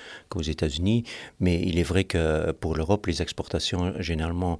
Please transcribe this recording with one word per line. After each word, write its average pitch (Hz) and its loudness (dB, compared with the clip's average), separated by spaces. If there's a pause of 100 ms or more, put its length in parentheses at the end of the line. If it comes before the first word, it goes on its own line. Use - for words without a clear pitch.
(300)
qu'aux 82 -4
États-Unis. 85 0 (360)
Mais 87 4
il 92 2
est 85 4
vrai 85 2
que 80 2
pour 78 -2
l'Europe, 82 2
les 85 0
exportations, - -2
généralement, 85 -2